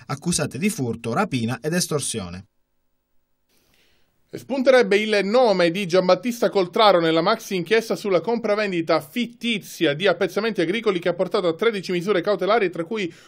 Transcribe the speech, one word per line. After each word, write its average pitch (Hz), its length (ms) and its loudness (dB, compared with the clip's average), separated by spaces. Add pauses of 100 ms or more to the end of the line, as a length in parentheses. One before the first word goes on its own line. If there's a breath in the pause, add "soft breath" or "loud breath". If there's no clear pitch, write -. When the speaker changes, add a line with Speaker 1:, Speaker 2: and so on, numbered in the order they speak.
Speaker 1:
accusate 151 500 -4
di 196 120 0
furto, 226 440 -6
rapina 131 480 -2
ed 160 120 -4
estorsione. 110 720 -4 (1800)
Speaker 2:
Spunterebbe 247 680 2
il 214 280 2
nome 196 460 4
di 190 160 -4
Giambattista 185 600 2
Coltraro 190 500 4
nella 160 220 2
maxi 208 340 0
inchiesta 220 400 0
sulla 185 240 0
compravendita 202 800 0
fittizia 220 920 -4
di 151 120 -2
appezzamenti 202 540 0
agricoli 190 400 0
che 170 80 -4
ha 170 60 0
portato 185 340 -2
a 160 80 0
tredici 202 380 -2
misure 180 260 0
cautelari, 202 500 0
tra 170 140 -6
cui 196 280 -6 (160 loud breath)